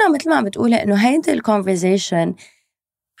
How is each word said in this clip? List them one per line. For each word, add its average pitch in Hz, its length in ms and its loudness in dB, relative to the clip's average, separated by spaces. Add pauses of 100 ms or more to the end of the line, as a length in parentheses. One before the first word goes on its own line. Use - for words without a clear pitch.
(140)
مثل 294 160 -4
ما 311 60 2
عم 254 80 0
بتقولي 226 400 0
إنه 202 120 0
هيدي 277 380 2
الكونفرزيشن 185 1000 0 (880)